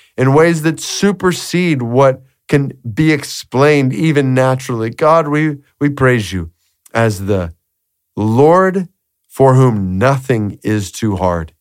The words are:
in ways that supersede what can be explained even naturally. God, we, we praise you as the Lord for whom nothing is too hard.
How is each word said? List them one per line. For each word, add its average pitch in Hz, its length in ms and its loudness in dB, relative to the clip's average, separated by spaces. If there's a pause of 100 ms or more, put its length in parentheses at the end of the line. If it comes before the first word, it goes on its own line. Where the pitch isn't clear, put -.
(160)
in 131 160 2
ways 160 300 2
that 156 180 -2
supersede 180 1000 -2
what 131 400 2 (260)
can 139 240 0 (220)
be 156 180 2
explained 139 800 0
even 143 400 0
naturally. 131 580 -2
God, 156 380 2
we, 151 300 -2 (200)
we 147 120 0
praise 127 420 0
you 85 180 -6 (420)
as 110 340 -2
the 90 280 -2 (640)
Lord 165 720 2 (400)
for 135 260 2
whom 107 420 2
nothing 123 680 -2
is 107 260 -4
too 107 240 -4
hard. 87 460 -4